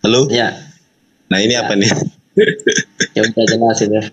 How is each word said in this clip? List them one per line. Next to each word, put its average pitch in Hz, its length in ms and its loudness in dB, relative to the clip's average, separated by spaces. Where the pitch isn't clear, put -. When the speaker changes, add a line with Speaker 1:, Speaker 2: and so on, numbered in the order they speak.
Speaker 1:
Halo? 120 240 2
Speaker 2:
Ya. 113 240 -2
Speaker 1:
Nah, 95 120 0
ini 117 160 0
Speaker 2:
Ya. 113 80 -2
Speaker 1:
apa 107 100 -2
nih? 98 160 2
<laughs> - 180 4
Speaker 2:
Ya 107 80 0
udah 113 240 0
jelas 113 320 0
itu. 107 160 0